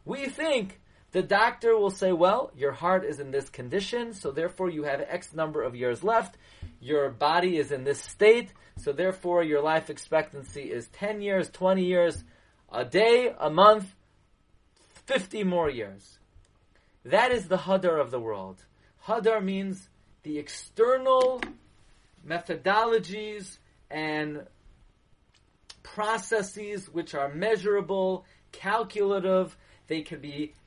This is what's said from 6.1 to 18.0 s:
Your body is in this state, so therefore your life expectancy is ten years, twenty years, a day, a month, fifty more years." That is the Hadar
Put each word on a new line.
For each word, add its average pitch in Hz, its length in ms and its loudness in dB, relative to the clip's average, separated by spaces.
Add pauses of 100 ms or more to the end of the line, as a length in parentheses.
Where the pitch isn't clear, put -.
Your 139 300 0
body 160 460 2
is 147 160 -2
in 131 120 -6
this 139 160 -2
state, 226 520 4 (240)
so - 160 -4
therefore 175 500 0
your 151 200 2
life 160 280 0
expectancy 147 800 -4
is 120 180 -8
ten 208 340 -6
years, 196 280 0
twenty 185 360 2
years, 175 360 2 (480)
a 123 140 -4
day, 233 540 4
a 151 120 0
month, 202 440 6 (1120)
fifty 220 360 -2
more 175 280 2
years." 101 480 -10 (840)
That 226 280 4
is 202 160 -2
the 185 100 0
Hadar 180 420 2